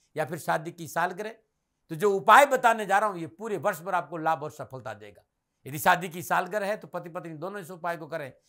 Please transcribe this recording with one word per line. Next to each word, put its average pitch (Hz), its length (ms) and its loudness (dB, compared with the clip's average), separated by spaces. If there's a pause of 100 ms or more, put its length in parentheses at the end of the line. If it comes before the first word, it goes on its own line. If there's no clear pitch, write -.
(160)
या 151 80 -2
फिर 160 140 -8
शादी 165 340 -4
की 170 160 -14
सालगिरह, 196 460 -4 (540)
तो 165 60 -10
जो 196 220 2
उपाय 226 300 10
बताने 226 400 2
जा 190 120 4
रहा 214 100 0
हूं 185 100 -8
ये 160 80 -8
पूरे 214 300 -8
वर्ष 156 240 -2
भर 185 140 -6
आपको 175 220 -4
लाभ 160 260 -2
और 151 80 -8
सफलता 123 440 -14
देगा। 104 280 -20 (440)
यदि 139 120 -10
शादी 180 300 4
की 170 140 -10
सालगिरह 185 440 -2
है 208 100 -2
तो 170 120 -14
पति 170 200 -10
पत्नी 170 260 -12
दोनों 190 260 -10
इस 165 100 -14
उपाय 170 260 -6
को 160 100 -14
करें। 143 260 -10 (160)